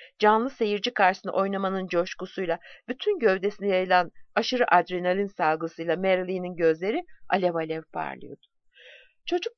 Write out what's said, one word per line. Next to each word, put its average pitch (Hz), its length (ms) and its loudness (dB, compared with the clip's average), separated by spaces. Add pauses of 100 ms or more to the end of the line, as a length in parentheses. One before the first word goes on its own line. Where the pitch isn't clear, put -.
(180)
Canlı 220 320 4
seyirci 208 440 -4
karşısında 190 380 2
oynamanın 190 540 -2
coşkusuyla 180 720 -4 (300)
bütün 370 300 -2
gövdesine 196 500 0
yayılan 185 420 2 (240)
aşırı 233 400 2
adrenalin 180 520 2
salgısıyla 165 720 -2
Mary 185 320 0
Lee'nin 180 280 -6
gözleri 170 480 0 (240)
alev 180 260 2
alev 160 280 -4 (100)
parlıyordu. 143 540 -10 (800)
Çocuk 349 320 -4